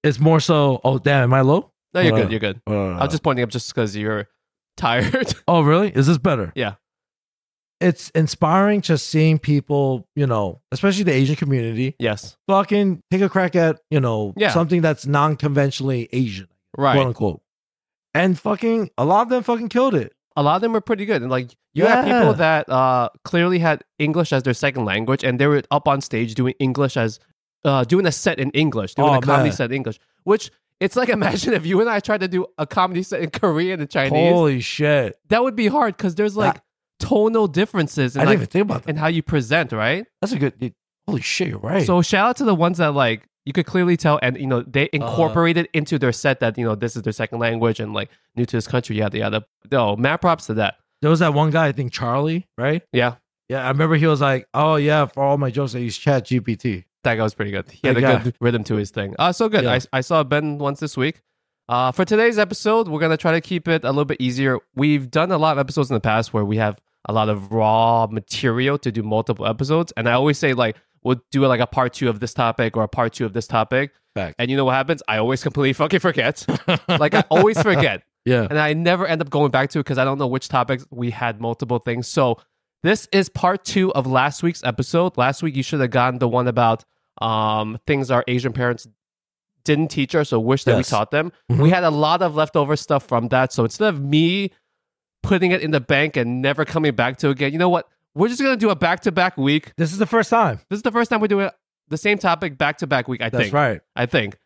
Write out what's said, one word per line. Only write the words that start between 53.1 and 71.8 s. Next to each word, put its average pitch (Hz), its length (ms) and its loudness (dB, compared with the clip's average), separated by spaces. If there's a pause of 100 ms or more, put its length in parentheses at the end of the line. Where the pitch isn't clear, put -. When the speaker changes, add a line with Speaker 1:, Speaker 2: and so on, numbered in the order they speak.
Speaker 1:
Yeah, 131 140 -4
I 127 40 -2
remember 156 280 2
he 156 100 4
was 147 160 2
like, 135 320 0
"Oh, 156 220 2
yeah, 147 300 2
for 135 160 -6
all 139 140 2
my 139 140 -2
jokes, 123 260 -4
I - 40 -6
use 117 180 -6
Chat 135 260 0
G 127 160 0
P 104 160 -4
T." 98 280 -6 (200)
Speaker 2:
That 117 120 2
guy 110 60 0
was 110 120 0
pretty 101 180 -6
good. 95 180 -8
He - 160 -8
had 127 100 2
Speaker 1:
That - 20 2
Speaker 2:
a 127 40 2 (140)
Speaker 1:
guy. 110 80 -4
Speaker 2:
good 123 160 -4
rhythm 120 240 0
to 113 120 -2
his 101 140 -4
thing. 98 280 -8
Uh, 175 140 2
so 226 180 -2
good. 208 140 2
Speaker 1:
Yeah. 123 100 2 (180)
Speaker 2:
I, 131 60 -2
I - 20 0
saw 156 240 0
Ben 147 340 -2
once 143 220 -4
this 151 160 -8
week. 139 240 -2 (480)
Uh, 123 240 0
for 185 120 0
today's 220 340 2
episode, 208 500 0
we're 151 120 -4
gonna 160 180 2
try 165 140 0
to 165 100 2
keep 170 260 -6
it 160 160 0
a 123 40 0
little 143 180 0
bit 139 140 -6
easier. 127 380 0 (160)
We've 139 340 0
done 160 220 0
a 175 80 0
lot 156 140 2
of 139 60 0
episodes 135 320 -2
in 123 40 0
the 107 60 0
past 113 320 0
where 107 120 0
we 107 120 -2
have 107 220 -2 (300)
a 104 40 -4
lot 107 160 2
of 101 240 -4
raw 113 580 2
material 127 680 -2
to 123 120 -4
do 107 140 -6
multiple 107 420 -2
episodes, 143 500 -2
and 113 120 -2
I 120 60 2
always 143 240 2
say, 139 160 0
like, 117 220 0 (280)
we'll 127 160 0 (100)
do, 135 160 2
like, 123 140 2
a 120 80 2
part 127 240 -2